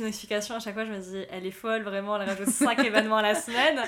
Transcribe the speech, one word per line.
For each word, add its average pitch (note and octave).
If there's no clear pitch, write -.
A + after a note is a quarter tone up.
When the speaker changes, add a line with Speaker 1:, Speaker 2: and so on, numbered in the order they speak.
Speaker 1:
notifications G#3+
à -
chaque A3
fois, A3
je A3
me G3
dis, « F#3+
Elle F#3
est F#3+
folle, A3
vraiment, G3+
elle F#3+
rajoute G3
cinq A#3+
Speaker 2:
<laughs> C4+
Speaker 1:
événements A3
à G#3+
la G#3+
semaine. » B3+